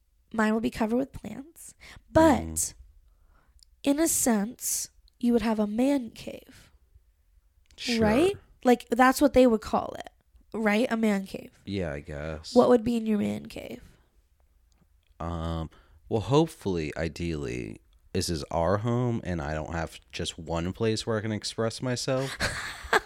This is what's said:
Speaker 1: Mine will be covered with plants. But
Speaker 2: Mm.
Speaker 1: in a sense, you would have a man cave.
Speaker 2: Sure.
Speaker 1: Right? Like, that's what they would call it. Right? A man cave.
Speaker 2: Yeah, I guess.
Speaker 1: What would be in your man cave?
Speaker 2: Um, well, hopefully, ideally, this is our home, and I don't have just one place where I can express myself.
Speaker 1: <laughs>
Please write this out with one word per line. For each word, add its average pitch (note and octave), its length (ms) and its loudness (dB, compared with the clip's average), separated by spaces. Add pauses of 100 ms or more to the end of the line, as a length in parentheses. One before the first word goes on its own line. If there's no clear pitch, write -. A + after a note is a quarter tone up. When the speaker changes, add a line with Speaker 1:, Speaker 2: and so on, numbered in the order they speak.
(320)
Speaker 1:
Mine G#3+ 220 0
will A3+ 60 0
be A#3+ 100 -2
covered A3+ 260 0
with C4 160 -2
plants. - 640 -16 (360)
But D4+ 320 8
Speaker 2:
Mm. D#2+ 320 -4 (1080)
Speaker 1:
in C#4+ 160 2
a D#4+ 100 4
sense, - 800 0 (280)
you A#3+ 140 2
would A#3 100 4
have A3 160 0
a G#3+ 80 2
man A#3+ 440 0
cave. - 600 -16 (1080)
Speaker 2:
Sure. A#3 240 -2
Speaker 1:
Right? C#4 360 4 (280)
Like, B3 260 4
that's B3+ 300 4
what C#4+ 140 4
they B3+ 120 10
would A3 140 4
call - 380 -4
it. - 120 -14 (440)
Right? G#3+ 360 2
A A3+ 60 -2
man G#3 300 0
cave. - 240 -14 (140)
Speaker 2:
Yeah, F#2 280 -2
I D2 80 -6
guess. D#2 540 -8
Speaker 1:
What - 140 6
would B3 160 4
be A#3+ 120 -2
in A3 100 -4
your G#3+ 120 0
man G#3 280 -4
cave? - 340 -14 (1400)
Speaker 2:
Um, E2 520 -4 (380)
well, A2+ 120 0
hopefully, G2 760 0
ideally, C#2+ 840 -6 (320)
this F2+ 160 -2
is D#2 220 -4
our E2+ 280 2
home, A#2+ 460 -2
and F2 160 -4
I D2 140 -4
don't D#2 180 -6
have E2 260 -6 (120)
just - 280 -8
one E2 340 -4
place A2 340 -2
where A2+ 100 -2
I G#2 40 -2
can A2 120 -4
express A2+ 500 -4
myself. C3 560 -4
Speaker 1:
<laughs> - 400 -6 (280)